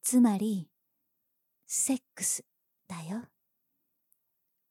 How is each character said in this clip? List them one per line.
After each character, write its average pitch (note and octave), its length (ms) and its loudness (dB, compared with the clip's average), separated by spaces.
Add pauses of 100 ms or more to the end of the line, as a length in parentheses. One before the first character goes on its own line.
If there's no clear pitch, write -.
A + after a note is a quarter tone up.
つ B3+ 180 4
ま A3 160 6
り、 G3 320 -2 (1000)
セ - 260 0
ッ B3 80 -6 (140)
ク F#3+ 80 -8
ス - 200 -4 (440)
だ E3+ 200 -12
よ。 A3 200 -10 (1400)